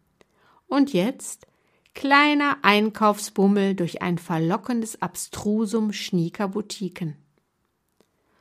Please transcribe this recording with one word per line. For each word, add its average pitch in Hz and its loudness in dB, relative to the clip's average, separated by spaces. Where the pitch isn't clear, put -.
Und 285 2
jetzt 208 -2
kleiner 285 2
Einkaufsbummel 202 2
durch 175 -4
ein 175 0
verlockendes 214 -2
Abstrusum 214 -2
schnieker 180 -2
Boutiquen. 190 -8